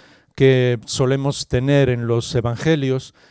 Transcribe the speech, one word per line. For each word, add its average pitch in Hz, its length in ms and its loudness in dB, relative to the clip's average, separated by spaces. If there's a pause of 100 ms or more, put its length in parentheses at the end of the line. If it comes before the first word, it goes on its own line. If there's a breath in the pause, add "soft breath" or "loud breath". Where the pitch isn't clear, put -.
(360 soft breath)
que 127 480 4
solemos 139 640 -2
tener 135 400 2
en 120 180 -2
los 117 280 -2
evangelios 131 800 -2 (160 soft breath)